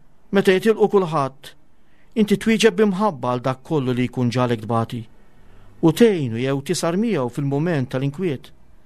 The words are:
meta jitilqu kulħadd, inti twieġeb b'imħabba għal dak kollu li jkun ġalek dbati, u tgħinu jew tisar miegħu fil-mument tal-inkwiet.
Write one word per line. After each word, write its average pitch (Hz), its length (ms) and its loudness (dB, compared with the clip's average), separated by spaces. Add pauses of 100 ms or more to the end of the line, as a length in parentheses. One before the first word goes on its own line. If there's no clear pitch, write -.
(340)
meta 196 180 4
jitilqu 208 380 2
kulħadd, 156 640 -2 (640)
inti 208 180 2
twieġeb 220 400 2
b'imħabba 185 540 0
għal 123 160 -4
dak 131 160 -4
kollu 131 320 -2
li 123 140 -2
jkun 123 260 -2
ġalek 120 320 -2
dbati, 113 380 -4 (760)
u 165 140 4
tgħinu 147 480 2
jew 139 240 -2
tisar 170 320 -2
miegħu 180 320 -2
fil-mument 143 640 -2
tal-inkwiet. 143 560 -4 (360)